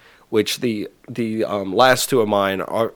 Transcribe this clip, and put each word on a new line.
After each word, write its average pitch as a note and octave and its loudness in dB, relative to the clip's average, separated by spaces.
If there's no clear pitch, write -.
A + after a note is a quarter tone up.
which G#2+ -2
the, A2 -4
the, A2+ -4
um, G2 -4
last B2+ 4
two C3 4
of G#2+ 0
mine G2 2
are, G#2+ -4